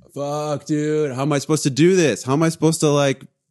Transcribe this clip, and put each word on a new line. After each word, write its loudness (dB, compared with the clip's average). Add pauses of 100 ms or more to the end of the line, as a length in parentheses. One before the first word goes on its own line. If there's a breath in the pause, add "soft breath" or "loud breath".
(120)
"Fuck, -6
dude, -2
how -4
am 0
I 0
supposed -2
to 0
do 4
this? 2
How -2
am 2
I 2
supposed 0
to, 2
like, 0 (280)